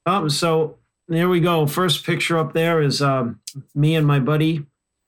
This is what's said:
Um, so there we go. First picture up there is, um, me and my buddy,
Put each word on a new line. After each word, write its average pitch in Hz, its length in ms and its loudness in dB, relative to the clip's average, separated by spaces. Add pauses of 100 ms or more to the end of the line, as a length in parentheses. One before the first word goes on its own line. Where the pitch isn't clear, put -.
Um, 175 240 0
so 160 460 0 (300)
there 170 220 0
we 180 100 2
go. 160 280 2
First 175 380 -2
picture 165 340 -2
up 156 140 -4
there 165 280 2
is, 143 220 0
um, 135 360 -2 (360)
me 151 200 2
and 151 120 2
my 143 120 2
buddy, 156 460 0 (420)